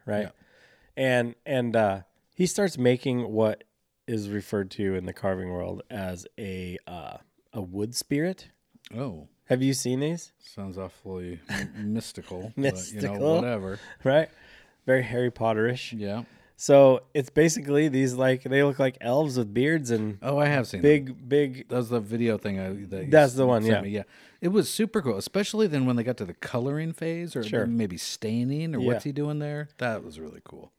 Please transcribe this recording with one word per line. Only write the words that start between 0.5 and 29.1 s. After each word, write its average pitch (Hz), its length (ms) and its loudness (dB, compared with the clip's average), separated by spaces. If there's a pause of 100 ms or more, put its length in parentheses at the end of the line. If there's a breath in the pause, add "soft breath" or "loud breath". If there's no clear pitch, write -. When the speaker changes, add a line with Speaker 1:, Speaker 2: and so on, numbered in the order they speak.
Speaker 1:
And, 123 400 0 (100)
and, 123 300 0
uh, 101 260 2 (340)
he 180 100 2
starts 190 320 0
making 123 540 2
what 107 320 0 (440)
is 107 220 -4
referred 101 420 -4
to 98 240 -2
in 92 100 -4
the 90 80 -8
carving 92 360 -4
world 90 400 -6
as 92 360 -8 (140)
a, 92 380 -8 (100)
uh, 85 300 -12 (360)
a 104 80 -8
wood 101 340 -6
spirit. 160 540 -4 (460)
Speaker 2:
Oh. 101 320 -10 (180)
Speaker 1:
Have 127 160 2
you 135 120 4
seen 127 260 -2
these? 165 400 -4
Speaker 2:
Sounds 95 380 -14
awfully 90 640 -10 (100)
m-, 101 240 -6
Speaker 1:
<laughs> 107 200 -6
Speaker 2:
mystical, 104 600 -10
but, - 20 -20
you 139 60 -2
know, 135 100 2
Speaker 1:
Mystical. 101 600 -2
Speaker 2:
whatever. 107 440 -2 (240 loud breath)
Speaker 1:
Right? 147 260 4 (560 loud breath)
Very 127 180 4
Harry 123 280 -2
Potterish. 113 680 0
Speaker 2:
Yeah. 104 260 -4 (320 soft breath)
Speaker 1:
So 135 480 8 (100)
it's 135 160 -2
basically 147 600 2
these, 131 240 2
like, 131 300 2
they 135 200 4
look 139 160 2
like 131 220 2
elves 131 360 0
with 104 160 -2
beards 139 380 2
and 107 300 -2
Speaker 2:
Oh, 143 160 -2
I 147 100 4
have 139 200 0
seen 95 140 -6
Speaker 1:
big, 143 260 6
Speaker 2:
them. 131 200 -14
Speaker 1:
big 135 420 0
Speaker 2:
That 123 80 -2
was 117 120 -2
the 120 100 0
video 113 380 0
thing 101 220 -4
I, 95 100 -4 (180)
that 95 180 -8
you 143 60 -6
Speaker 1:
That's 147 220 8
the 135 100 2
Speaker 2:
s-, 127 40 6
Speaker 1:
one, 117 160 4
Speaker 2:
sent 110 100 4
Speaker 1:
yeah. 98 80 2
Speaker 2:
me. 98 80 -6
Yeah. 101 140 -4 (380 loud breath)
It 175 80 0
was 190 200 2
super 220 320 -2
cool, 117 160 0
especially 208 500 -2
then 143 180 0
when 127 100 2
they 117 80 0
got 123 140 -4
to 104 80 -8
the 87 80 -10
coloring 143 600 -4
phase 165 420 -6
or 123 80 -4
Speaker 1:
Sure. 107 220 0
Speaker 2:
maybe 113 320 -2
staining 135 800 -4
or 123 40 -2
Speaker 1:
Yeah. 123 80 0
Speaker 2:
what's 120 180 0
he 147 80 -4